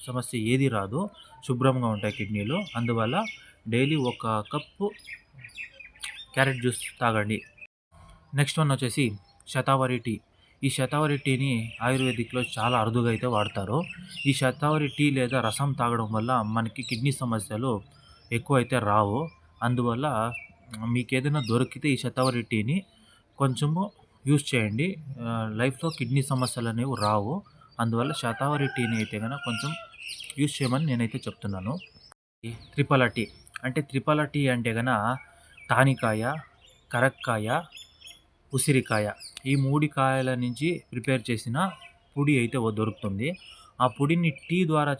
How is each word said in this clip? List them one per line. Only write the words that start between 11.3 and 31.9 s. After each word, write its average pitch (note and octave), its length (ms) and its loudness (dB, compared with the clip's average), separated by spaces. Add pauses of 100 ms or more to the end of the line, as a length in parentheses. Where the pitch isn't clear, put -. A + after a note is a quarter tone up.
ఆయుర్వేదిక్‌లో B2 600 0
చాలా A#2+ 380 0
అరుదుగా A#2 300 2
అయితే A2+ 180 0
వాడతారు. G#2 560 0 (420)
ఈ C#3 80 4
శతావరి D3 540 0
టీ D3 240 2
లేదా B2+ 300 2
రసం C3 320 0
తాగడం A#2 380 0
వల్ల A2+ 300 2
మనకి A2 400 -2
కిడ్నీ B2 300 0
సమస్యలు A2+ 840 -4 (340)
ఎక్కువ A#2+ 260 2
అయితే B2 220 2
రావు. G#2+ 500 2 (340)
అందువల్ల A#2+ 680 0 (520)
మీకు A#2+ 300 0
ఏదైనా C#3+ 340 0
దొరికితే B2+ 400 2
ఈ C3 80 2
శతావరి B2+ 440 0
టీని A#2 420 0 (540)
కొంచెము D3 540 2 (360)
యూజ్ C#3+ 280 4
చేయండి. A#2+ 420 0 (240)
ఆ, A2+ 340 -4
లైఫ్లో C3 340 0
కిడ్నీ C#3 320 0
సమస్యలు B2+ 480 -2
అనేవి A#2 320 -2
రావు. G#2+ 420 0 (360)
అందువల్ల A#2 320 0
శతావరి C#3 560 -2
టీని A#2+ 280 -2
అయితే A2 220 -4
గన A2+ 180 -6
కొంచెం C#3 380 -6 (640)
యూజ్ C#3+ 220 -2
చేయమని C3+ 240 0
నేనైతే A#2+ 320 0
చెప్తున్నాను. G2+ 600 -6 (680)